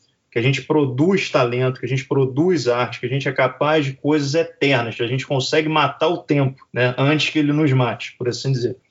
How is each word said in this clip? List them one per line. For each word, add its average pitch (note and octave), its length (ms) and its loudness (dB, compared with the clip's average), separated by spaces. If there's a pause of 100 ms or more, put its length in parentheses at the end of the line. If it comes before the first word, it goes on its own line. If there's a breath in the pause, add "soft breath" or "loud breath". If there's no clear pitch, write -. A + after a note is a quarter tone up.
(320)
que - 60 -6
a A#2 60 0
gente C3+ 200 2
produz D3+ 680 2
talento, B2+ 480 0
que - 80 -6
a - 20 -8
gente C3 160 -4
produz C#3 640 0
arte, A#2+ 320 -2
que - 80 -6
a - 20 -6
gente C#3 180 -2
é C3+ 40 0
capaz C#3+ 540 0
de C3+ 80 -4
coisas C#3+ 420 0
eternas, C#3 600 0
que A#2+ 80 -4
a A#2 40 0
gente C3 180 -4
consegue D3+ 440 0
matar D3+ 400 0
o E3+ 80 0
tempo, C#3 560 0
né, B2 240 2
antes C#3+ 320 2
que - 80 -4
ele D3 160 2
nos D3+ 180 2
mate, B2+ 460 -2
por B2 100 -4
assim A#2+ 240 -4
dizer. A#2 260 -2 (140)